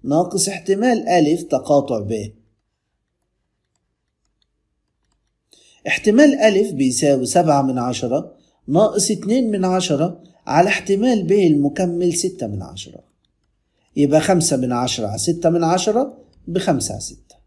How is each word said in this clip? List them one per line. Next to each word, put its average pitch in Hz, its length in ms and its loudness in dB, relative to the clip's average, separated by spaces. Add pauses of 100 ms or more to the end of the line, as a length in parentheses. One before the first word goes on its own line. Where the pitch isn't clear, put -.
ناقص 175 460 0
احتمال 196 580 -2
ألف 165 360 2
تقاطع 139 560 0
ب. 107 320 -6 (3500)
احتمال 262 480 4
ألف 208 360 2
بيساوي 135 540 0
سبعة 156 360 2
من 131 160 -2
عشرة 123 580 -4 (320)
ناقص 196 440 0
اتنين 220 400 -2
من 190 140 -2
عشرة 180 580 -2 (240)
على 165 200 4
احتمال 202 560 0
ب 165 80 -2
المكمل 170 840 2
ستة - 340 -6
من 101 140 -8
عشرة، - 420 -18 (920)
يبقى 143 260 4
خمسة 165 360 2
من 123 140 -2
عشرة 120 360 -4
على 101 100 -6
ستة 170 320 0
من 170 140 2
عشرة 208 540 0 (300)
بخمسة 170 440 -2
على 104 100 -10
ستة. - 340 -18 (120)